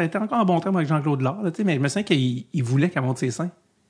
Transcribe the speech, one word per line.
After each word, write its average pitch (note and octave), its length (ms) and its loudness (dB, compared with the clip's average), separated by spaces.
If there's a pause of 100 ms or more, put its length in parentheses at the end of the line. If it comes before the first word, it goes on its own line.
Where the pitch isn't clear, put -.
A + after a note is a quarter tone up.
elle E3 60 2
était F3+ 120 -2
encore G#3+ 220 -2
en G#3+ 40 4
bon F3+ 140 4
terme F#3+ 180 0
avec D#3 120 0
Jean-Claude D3 340 0
Lard, E3 200 -2
là, F3+ 100 -2
tu - 60 -12
sais, G#3+ 60 -2
mais E3+ 120 2
je - 40 0
me C#3+ 60 2
souviens G3+ 160 -2
qu'il, B2+ 500 0
il D3 120 0
voulait C#3 260 2
qu'elle D3 140 -2
monte C3+ 140 -2
ses C3 120 -2
seins. E3+ 200 -6 (400)